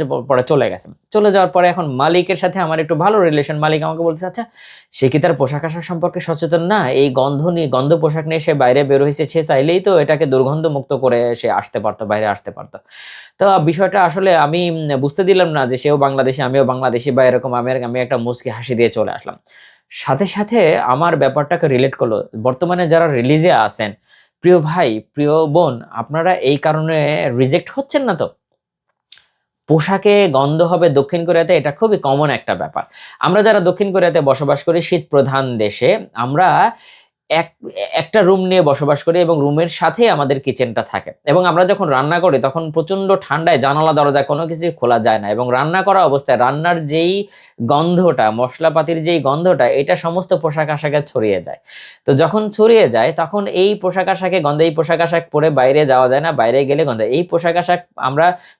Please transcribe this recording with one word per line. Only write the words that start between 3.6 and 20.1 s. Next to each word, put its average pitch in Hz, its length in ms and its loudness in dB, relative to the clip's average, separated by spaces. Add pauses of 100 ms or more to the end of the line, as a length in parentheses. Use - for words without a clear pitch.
আমাকে 160 200 -6
বলছে, 170 220 -4
"আচ্ছা, 180 200 -8 (460)
সে - 180 0
কি 151 100 0
তার 170 140 2
পোশাক 143 320 -4
আশাক 165 180 -8
সম্পর্কে 170 360 -6
সচেতন 165 420 -2
না? 175 300 0
এই 139 180 2
গন্ধ 139 380 0
নিয়ে, 170 200 -2
গন্ধ 131 280 2
পোশাক 156 320 -2
নিয়ে 160 120 -2
সে 156 140 0
বাইরে 135 300 4
বের 139 200 2
হয়েছে, 147 220 -2
সে 156 180 -2
চাইলেই 156 360 2
তো 190 200 2
এটাকে 151 260 0
দুর্গন্ধ 135 400 0
মুক্ত 143 280 -4
করে 120 420 0
সে 113 160 -4
আসতে 101 280 -4
পারতো, 104 260 -6
বাইরে 104 200 -2
আসতে 101 260 -6
পারতো।" - 260 -18 (600)
তো 190 200 4
বিষয়টা 180 440 0
আসলে 180 320 2
আমি, 165 360 0
উম, 151 280 -4
বুঝতে 143 240 -2
দিলাম 185 240 4
না 147 200 -2
যে 127 100 -2
সেও 147 200 0
বাংলাদেশি, 135 440 0
আমিও 135 220 2
বাংলাদেশি 127 480 -2
বা 131 140 2
এরকম। 123 280 0
আমি, 123 300 -2
আমি 120 160 -6
একটা 127 180 -2
মুচকি 120 320 -6
হাসি 117 260 -8
দিয়ে 117 140 2
চলে 104 220 -4
আসলাম। - 240 -12 (540)
সাথে 139 360 -4